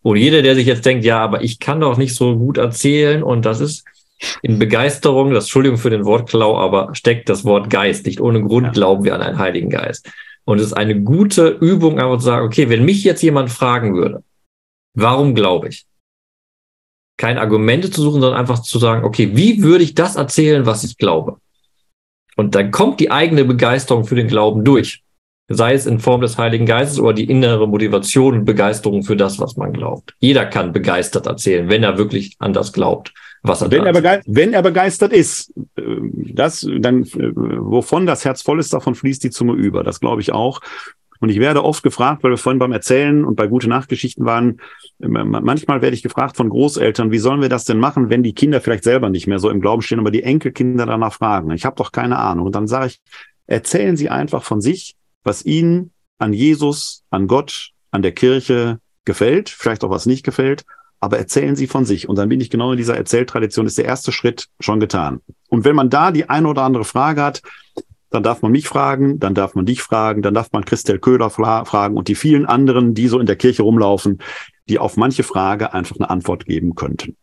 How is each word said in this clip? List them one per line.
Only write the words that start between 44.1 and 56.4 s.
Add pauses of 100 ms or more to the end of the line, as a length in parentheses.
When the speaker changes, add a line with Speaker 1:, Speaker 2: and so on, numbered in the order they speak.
Speaker 2:
waren, (400)
äh,
ma-,
manchmal
werde
ich
gefragt
von
Großeltern,
„Wie
sollen
wir
das
denn
machen,
wenn
die
Kinder
vielleicht
selber
nicht
mehr
so
im
Glauben
stehen,
aber
die
Enkelkinder
danach
fragen?
Ich
habe
doch
keine
Ahnung.“
Und
dann
sage
ich, (500)
Erzählen
Sie
einfach
von
sich, (280)
was
Ihnen (260)
an
Jesus,